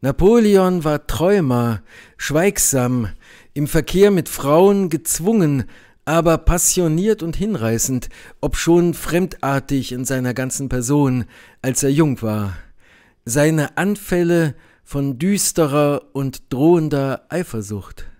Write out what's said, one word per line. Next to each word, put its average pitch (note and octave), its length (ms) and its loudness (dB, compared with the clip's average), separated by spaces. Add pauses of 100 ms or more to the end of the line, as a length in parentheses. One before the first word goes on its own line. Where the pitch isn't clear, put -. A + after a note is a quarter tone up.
Napoleon F#3 800 4
war D3 220 -2
Träumer, B2+ 720 0 (380)
schweigsam, C3 880 0 (460)
im D3 120 -2
Verkehr F3+ 440 2
mit F3+ 180 0
Frauen F#3 640 2
gezwungen, D#3+ 760 0 (400)
aber D#3+ 320 2
passioniert F3 880 0
und E3 120 -8
hinreißend, B2 760 -2 (320)
obschon E3+ 500 2
fremdartig C#3 1000 -4
in B2+ 120 -6
seiner B2+ 300 -4
ganzen C3 340 -6
Person, B2+ 560 0 (380)
als B2+ 200 -4
er C#3 80 -2
jung C#3+ 300 0
war. G#2+ 380 -4 (680)
Seine D3 540 0
Anfälle E3+ 760 0 (300)
von C#3 340 -6
düsterer D3 840 0 (100)
und C3+ 400 -6
drohender C#3+ 800 0
Eifersucht. G#2+ 720 -10 (160)